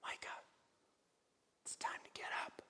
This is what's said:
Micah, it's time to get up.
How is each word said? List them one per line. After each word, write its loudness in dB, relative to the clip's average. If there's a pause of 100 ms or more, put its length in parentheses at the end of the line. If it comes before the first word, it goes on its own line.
Micah, -2 (1200)
it's -2
time 2
to -12
get 0 (140)
up. -4